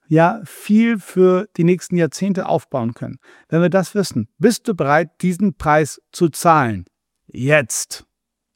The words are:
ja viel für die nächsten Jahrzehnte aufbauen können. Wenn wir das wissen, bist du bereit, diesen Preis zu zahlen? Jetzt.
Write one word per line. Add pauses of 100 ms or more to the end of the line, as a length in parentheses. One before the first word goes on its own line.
ja
viel
für
die
nächsten
Jahrzehnte
aufbauen
können. (300)
Wenn
wir
das
wissen,
bist
du
bereit,
diesen
Preis (100)
zu
zahlen? (420)
Jetzt. (520)